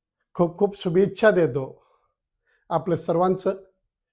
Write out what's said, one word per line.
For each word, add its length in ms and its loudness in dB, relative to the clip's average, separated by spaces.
खूप 220 0
खूप 200 0
शुभेच्छा 540 2
देतो. 340 0
आपलं 280 -2
सर्वांचं 680 -2